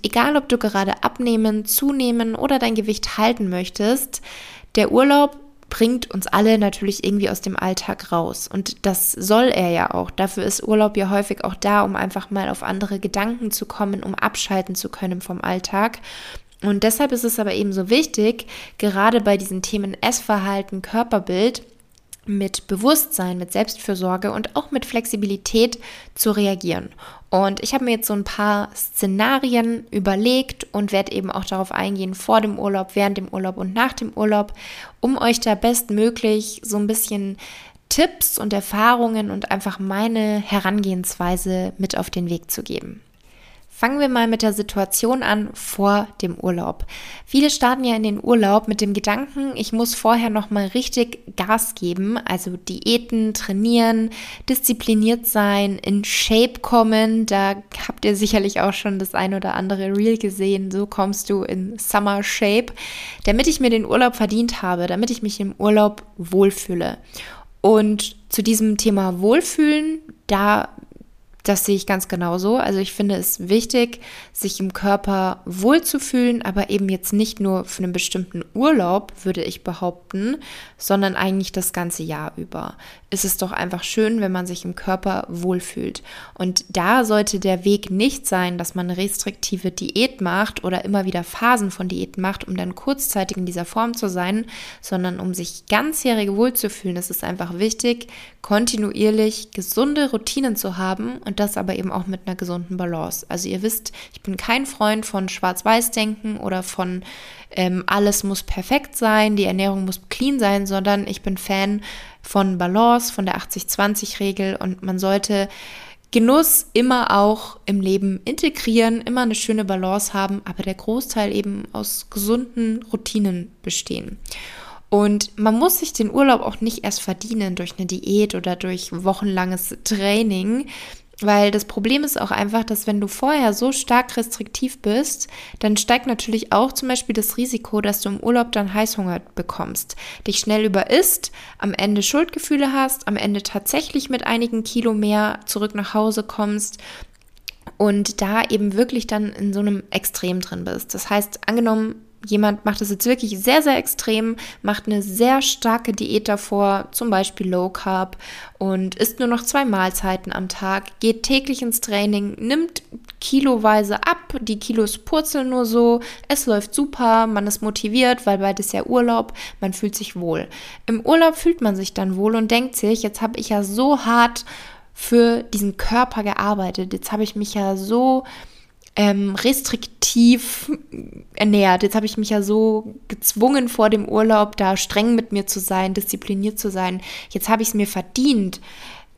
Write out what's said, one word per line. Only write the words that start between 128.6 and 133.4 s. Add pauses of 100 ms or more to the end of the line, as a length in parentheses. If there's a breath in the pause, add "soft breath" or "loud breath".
wochenlanges
Training, (560 loud breath)
weil
das
Problem
ist
auch
einfach,
dass
wenn
du
vorher